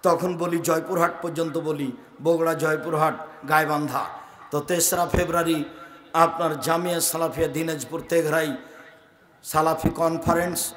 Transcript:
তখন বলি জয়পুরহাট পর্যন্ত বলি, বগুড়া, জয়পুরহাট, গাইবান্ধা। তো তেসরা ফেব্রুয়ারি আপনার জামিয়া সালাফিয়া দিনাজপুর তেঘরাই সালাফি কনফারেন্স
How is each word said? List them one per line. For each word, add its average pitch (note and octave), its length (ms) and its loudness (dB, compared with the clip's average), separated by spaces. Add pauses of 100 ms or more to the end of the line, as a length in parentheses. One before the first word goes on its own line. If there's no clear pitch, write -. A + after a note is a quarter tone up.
তখন F3 340 2
বলি E3+ 200 -2
জয়পুরহাট E3+ 640 0
পর্যন্ত D#3+ 360 -4
বলি, D3 340 -4 (320)
বগুড়া, E3 300 4
জয়পুরহাট, D#3 600 0 (340)
গাইবান্ধা। D3 540 2 (480)
তো D3 80 0
তেসরা F3 480 0
ফেব্রুয়ারি E3 500 2 (560)
আপনার E3 380 4 (100)
জামিয়া E3+ 400 0
সালাফিয়া D#3+ 460 0
দিনাজপুর D#3 520 -4 (100)
তেঘরাই D#3+ 400 2 (920)
সালাফি D#3+ 460 2
কনফারেন্স E3+ 720 0 (180)